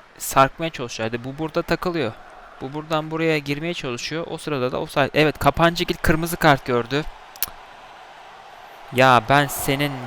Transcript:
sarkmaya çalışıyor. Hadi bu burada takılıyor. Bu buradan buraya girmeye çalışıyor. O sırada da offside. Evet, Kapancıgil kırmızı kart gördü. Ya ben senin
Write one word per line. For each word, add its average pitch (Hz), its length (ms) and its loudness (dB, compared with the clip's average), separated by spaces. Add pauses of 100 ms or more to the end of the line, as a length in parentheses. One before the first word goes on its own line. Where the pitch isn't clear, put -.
(180)
sarkmaya 139 520 0
çalışıyor. 117 380 -8
Hadi 117 160 -8
bu 135 140 -10
burada 156 240 -4
takılıyor. 165 500 -2 (480)
Bu 131 120 -10
buradan 156 380 -4
buraya 160 280 0
girmeye 143 360 -6
çalışıyor. 151 560 -6
O 160 80 -8
sırada 131 340 -4
da - 80 -4
offside. 156 340 0
Evet, 147 240 2
Kapancıgil 170 580 2
kırmızı 165 400 0
kart 143 280 4
gördü. 123 400 0 (1900)
Ya 127 360 6
ben 143 180 4
senin 143 460 -2 (140)